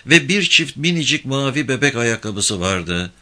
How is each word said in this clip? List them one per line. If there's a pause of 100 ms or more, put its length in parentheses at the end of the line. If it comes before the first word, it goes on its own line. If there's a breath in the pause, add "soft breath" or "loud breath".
ve
bir
çift
minicik
mavi
bebek
ayakkabısı
vardı.